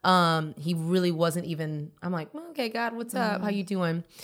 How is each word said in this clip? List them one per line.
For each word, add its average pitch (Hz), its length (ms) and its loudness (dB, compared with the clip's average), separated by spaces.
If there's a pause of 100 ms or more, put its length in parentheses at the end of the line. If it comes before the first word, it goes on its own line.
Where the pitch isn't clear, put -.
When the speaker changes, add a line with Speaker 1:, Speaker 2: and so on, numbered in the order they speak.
Speaker 1:
Um, 165 520 4
he 160 180 -4
really 175 360 2
wasn't 170 360 2
even, 156 440 -4 (120)
I'm 175 100 -4
like, 160 200 -6
"Well, 320 180 -14
okay, 269 200 -4
God, 233 240 -4
what's 233 200 -8
up? 214 280 0
How 208 60 0
Speaker 2:
Mm-hmm. 202 80 0
Speaker 1:
you 196 80 -2
doing?" 170 400 0 (200)